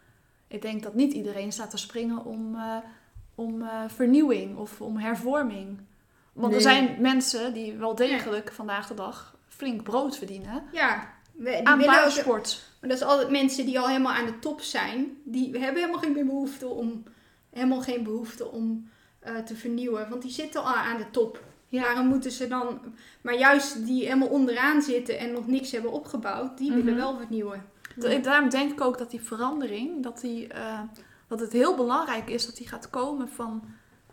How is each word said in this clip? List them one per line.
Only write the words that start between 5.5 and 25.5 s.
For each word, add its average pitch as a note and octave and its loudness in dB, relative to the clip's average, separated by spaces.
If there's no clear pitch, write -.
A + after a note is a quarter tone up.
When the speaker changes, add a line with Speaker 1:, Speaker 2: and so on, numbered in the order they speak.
Speaker 1:
Want A#3 0
er B3+ 6
Speaker 2:
Nee. C4 10
Speaker 1:
zijn B3+ 4
mensen B3+ 2
die A3 -8
wel A3 -2
Speaker 3:
Ja. G#3+ -2
Speaker 1:
degelijk A3 -2
vandaag G#3 -6
de A3+ -10
dag G3+ -12
flink A#3+ -6
brood C4 0
verdienen G3 -8
Speaker 3:
Ja, B3+ 0
we, B3+ -12
die A#3 2
Speaker 1:
aan C#4+ 10
Speaker 3:
willen C#4 8
ook D4+ 10
Speaker 1:
paardensport. C#4 2
Speaker 3:
Maar B3+ -4
dat B3+ 0
is - 0
altijd C#4 4
mensen C4+ 2
die B3+ 0
al B3 2
helemaal C4 2
aan A#3 0
de A3+ -6
top D4+ -6
zijn. A3 -4
Die B3 -2
hebben C#4 0
helemaal E4+ -2
geen D#4 0
meer C#4+ 2
behoefte C4+ -4
om, A#3 -6
helemaal B3+ 0
geen A#3+ -2
behoefte A3+ -6
om, A3+ -4
eh, A3+ -10
te A3 -8
vernieuwen. A#3 -4
Want B3 -8
die B3+ -10
zitten D4+ -6
al B3 0
aan A3+ 0
de G#3+ -6
top. A3+ 0
Speaker 1:
Ja. B3+ -2
Speaker 3:
Waarom B3 2
moeten C4 2
ze B3 -4
dan, B3 -4
maar A#3+ -4
juist C4+ 6
die B3+ 0
helemaal C4 4
onderaan C#4 4
zitten A#3+ 0
en A#3+ -6
nog A#3+ -6
niks C4 0